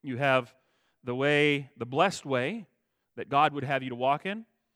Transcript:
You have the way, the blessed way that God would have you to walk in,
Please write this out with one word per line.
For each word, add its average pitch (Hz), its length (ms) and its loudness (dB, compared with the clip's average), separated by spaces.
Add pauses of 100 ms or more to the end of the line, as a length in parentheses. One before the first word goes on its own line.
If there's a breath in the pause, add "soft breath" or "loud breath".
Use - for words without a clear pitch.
You 131 160 -8
have 131 380 2 (480)
the 123 100 -6
way, 143 600 2
the 135 100 -8
blessed 156 400 0
way 147 400 -2 (500)
that - 140 -10
God 147 240 2
would 139 120 -6
have 135 180 -2
you 127 60 -8
to 120 60 -8
walk 135 300 0
in, 214 200 -8 (300)